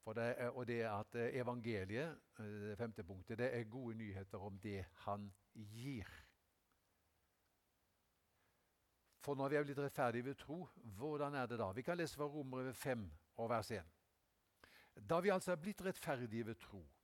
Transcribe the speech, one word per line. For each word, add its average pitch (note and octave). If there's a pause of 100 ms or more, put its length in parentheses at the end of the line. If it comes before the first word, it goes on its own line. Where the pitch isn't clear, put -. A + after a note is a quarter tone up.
For A2
det A#2+
er, B2
og A#2+
det A#2
er A2
at, G#2
eh, A#2+
evangeliet, A#2 (200)
eh, A2+
det G#2
femte A2+
punktet, F#2+
det B2
er A#2+
gode A2+
nyheter G2+
om G2
det G2 (200)
han G2+ (220)
gir. A2+ (3000)
For C#3+
når C3+
vi D3
er D3
blitt C#3
rettferdige B2
ved C3+
tro, E3
hvordan C#3+
er B2+
det A#2
da? G2
Vi A#2+
kan F3
lese E3
fra D3
Romerne C3
fem A2+ (260)
og A2+
vers A2+
en. F2+ (1160)
Da E3+
vi F#3
altså F#3
er F3+
blitt F3+
rettferdige A#2+
ved A2+
tro - (240)